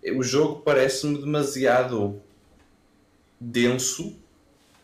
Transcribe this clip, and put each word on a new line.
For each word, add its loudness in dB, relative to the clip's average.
O -2
jogo 0
parece-me 2
demasiado 0
denso -2